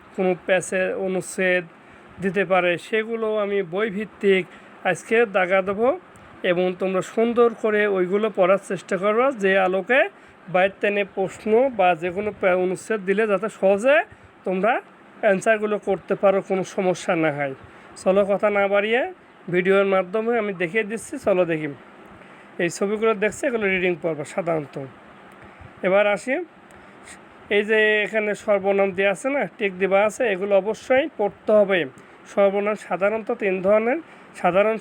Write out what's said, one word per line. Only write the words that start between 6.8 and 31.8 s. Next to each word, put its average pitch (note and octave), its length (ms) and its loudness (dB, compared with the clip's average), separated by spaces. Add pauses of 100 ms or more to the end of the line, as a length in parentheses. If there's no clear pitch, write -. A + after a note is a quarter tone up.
তোমরা F#3 220 -2 (120)
সুন্দর A#3 340 2 (140)
করে G#3+ 180 2 (160)
ওইগুলো F#3+ 300 0 (120)
পড়ার F#3+ 320 4
চেষ্টা - 320 -4
করবা, G#3+ 240 2 (160)
যে G3 80 2 (180)
আলোকে F#3+ 320 0 (540)
বাইর F#3+ 260 2
টেনে G3+ 240 0 (120)
প্রশ্ন G3 340 -4 (280)
বা F#3 100 4 (140)
যে F3+ 140 -4
কোনো G#3 140 -4 (100)
প্যা-, F#3 240 2
অনুচ্ছেদ F#3 440 -4
দিলে G3 240 2
যাতে G3 160 -2 (100)
সহজে G3+ 380 4 (500)
তোমরা F#3+ 260 0 (500)
অ্যান্সারগুলো G#3+ 540 2 (120)
করতে F#3+ 340 -2
পারো, G3 160 4 (100)
কোনো F#3+ 140 0 (120)
সমস্যা F#3 420 -2
না D#3+ 220 2
হয়। C#3 160 -6 (480)
চলো G3 280 4
কথা G#3 260 0
না G3+ 60 2 (120)
বাড়িয়ে A3 260 2 (540)
ভিডিওর G3 400 4
মাধ্যমে G3+ 380 0 (100)
আমি G#3 100 -4 (100)
দেখিয়ে G3 280 -2
দিচ্ছি। - 240 -10 (120)
চলো F#3 240 4
দেখি, D#3 180 -2 (960)
এই E3+ 140 0
ছবিগুলো G#3+ 360 0 (100)
দেখছি, G#3 280 -4
এগুলো A3+ 140 -2 (100)
রিডিং F3+ 180 0 (100)
পড়বা D3+ 220 -4 (100)
সাধারণত। D#3+ 420 -4 (1080)
এবার G3 200 4
আসি, G#3 280 -2 (1200)
এই G#3 120 4
যে A3 100 4 (260)
এখানে G#3+ 260 -2 (140)
সর্বনাম G3 440 2 (100)
দেওয়া G3 160 2
আছে C4+ 200 -8
না, C4+ 80 -2 (160)
টিক G3 140 -2 (100)
দেওয়া F#3+ 260 2
আছে, G#3 140 -4 (120)
এগুলো G3+ 180 -2 (100)
অবশ্যই B3+ 420 0 (140)
পড়তে G#3 400 -4
হবে। F#3+ 200 4 (540)